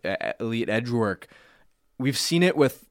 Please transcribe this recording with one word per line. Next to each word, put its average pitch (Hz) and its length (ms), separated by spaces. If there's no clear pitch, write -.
uh, - 340
elite 113 300
edge 120 200
work. 110 380
We've 131 180
seen 170 260
it 180 120
with 143 360